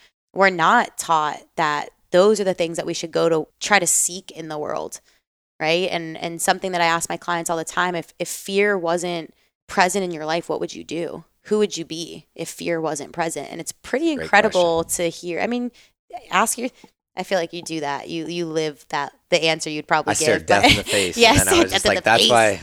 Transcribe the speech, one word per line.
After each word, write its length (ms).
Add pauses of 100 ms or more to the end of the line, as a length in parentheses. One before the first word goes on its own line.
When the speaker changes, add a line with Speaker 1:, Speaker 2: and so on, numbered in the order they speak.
(340)
Speaker 1:
We're 160
not 480
taught 420 (160)
that 340 (200)
those 300
are 40
the 100
things 240
that 80
we 80
should 180
go 160
to 180 (140)
try 180
to 80
seek 460
in 160
the 100
world, 420 (600)
right? 300
And, 280
and 220
something 320
that 80
I 60
ask 220
my 80
clients 340
all 60
the 80
time, 300
if, 240
if 100
fear 500
wasn't 540 (340)
present 380
in 60
your 160
life, 220
what 120
would 140
you 100
do? 400 (180)
Who 160
would 180
you 80
be 500
if 140
fear 320
wasn't 320
present? 380
And 100
it's 120
pretty 420
Speaker 2:
Great 100
Speaker 1:
incredible 600
Speaker 2:
question. 260
Speaker 1:
to 60
hear. 240
I 60
mean, 260 (580)
ask 280
your, 100 (480)
I 80
feel 140
like 140
you 100
do 180
that. 280
You, 180
you 200
live 440
that, 220 (180)
the 140
answer 240
you'd 200
probably 240
Speaker 2:
I 20
stare 240
Speaker 1:
give, 80
Speaker 2:
death 160
Speaker 1:
but 80
Speaker 2:
in 60
the 80
face, 320
Speaker 1:
<laughs> 20
Yes, 220
Speaker 2:
and 80
then 60
I 80
was 100
Speaker 1:
death 0
Speaker 2:
just 120
Speaker 1:
in 60
Speaker 2:
like, 80
Speaker 1:
the 60
Speaker 2:
"That's 180
Speaker 1:
face. 80
Speaker 2:
why, 320